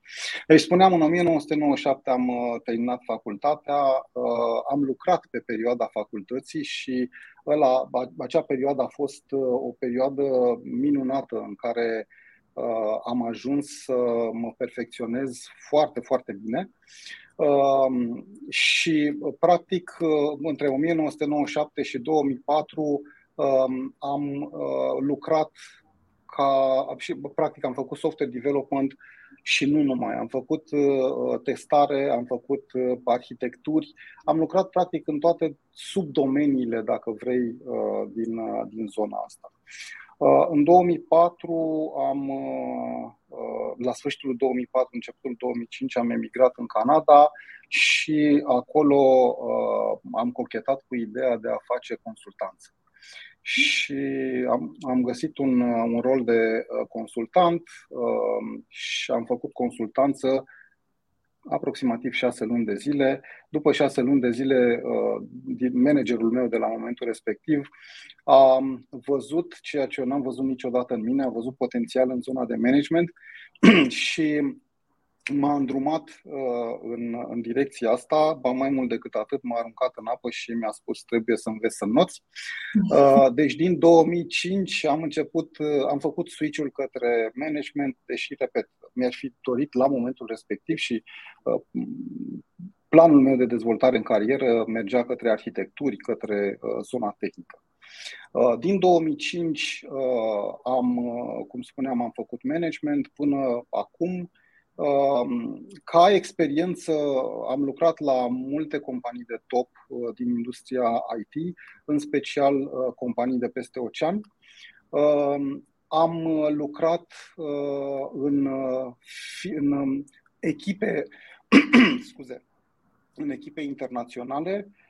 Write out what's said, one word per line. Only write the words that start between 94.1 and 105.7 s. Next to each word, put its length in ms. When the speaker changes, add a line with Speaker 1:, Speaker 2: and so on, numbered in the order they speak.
Speaker 1:
mergea 380
către 240
arhitecturi, 680
către, 640
uh, 220
zona 360
tehnică. 440
Uh, 280
din 200
două 200
mii 160
cinci, 760
uh, 640
am, 340
uh, 500
cum 140
spuneam, 400
am 120
făcut 300
management 640
până 600
acum. 640
Um, 920